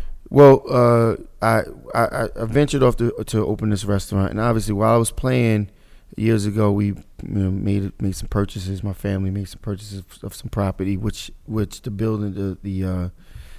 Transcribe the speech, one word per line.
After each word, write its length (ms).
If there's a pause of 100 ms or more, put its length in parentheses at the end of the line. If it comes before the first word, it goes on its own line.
(300)
Well, 420
uh, 460 (240)
I, 220 (300)
I, 400
I 120
ventured 360
off 140
to, 160 (160)
to 180
open 240
this 140
restaurant, 480
and 80
obviously 340
while 220
I 20
was 140
playing 580 (460)
years 300
ago, 260
we, 160
you 80 (280)
know, 280
made, 400 (100)
made 140
some 140
purchases. 540
My 100
family 380
made 180
some 100
purchases 400
of, 240
of 100
some 160
property, 460
which, 340 (160)
which 360
the 100
building, 440
the, 280
the, 260
uh, 200 (500)